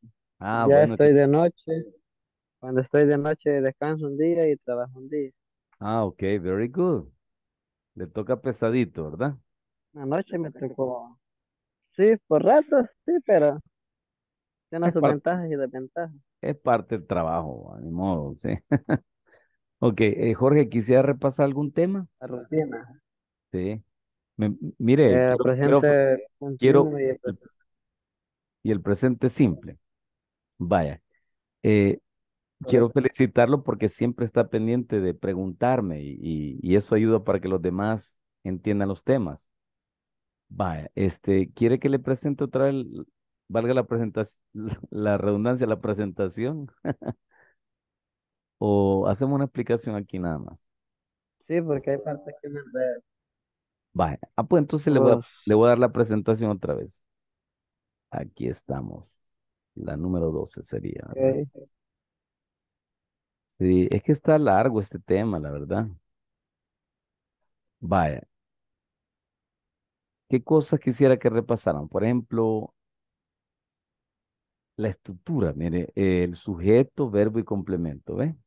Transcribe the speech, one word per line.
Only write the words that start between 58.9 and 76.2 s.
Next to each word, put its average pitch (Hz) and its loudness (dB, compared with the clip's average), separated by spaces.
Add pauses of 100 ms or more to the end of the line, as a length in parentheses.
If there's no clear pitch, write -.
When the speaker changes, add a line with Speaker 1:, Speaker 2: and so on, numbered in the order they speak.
Speaker 1:
La - -8
número 85 -2
doce - -8
sería, - -10
¿verdad? 135 -2
Speaker 2:
Ok. - -16 (1900)
Speaker 1:
Sí, 92 4
es 101 0
que 156 2
está 156 2
largo 113 2
este 101 -8
tema, 98 -2
la 73 -8
verdad. 90 -6 (1900)
Vaya. 82 -2 (2000)
¿Qué 127 0
cosas 151 2
quisiera 131 4
que 123 0
repasaran? 110 -2
Por 98 -2
ejemplo, 113 -2 (2000)
la 107 -4
estructura, 98 -6
mire, 82 -4
el 90 0